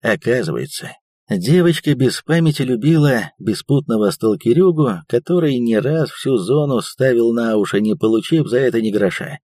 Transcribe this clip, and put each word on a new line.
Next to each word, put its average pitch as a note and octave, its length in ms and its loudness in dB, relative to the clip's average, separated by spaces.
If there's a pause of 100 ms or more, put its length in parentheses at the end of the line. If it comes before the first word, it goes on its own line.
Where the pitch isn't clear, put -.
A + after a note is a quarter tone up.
Оказывается, F#2 920 -4 (320)
девочка D3+ 680 0
без B2+ 260 -2
памяти D#3+ 420 0
любила B2+ 760 0
беспутного A2 720 0
сталкерюгу, A#2+ 960 0
который C#3+ 520 0
не A2+ 200 2
раз D3 300 -2
всю - 260 -2
зону B2+ 460 0
ставил A#2 500 0
на A2+ 240 0
уши, G2+ 240 0
не G#2+ 160 0
получив A2+ 520 0
за A#2+ 120 0
это A#2+ 220 0
ни A2 100 -2
гроша. F#2 580 -4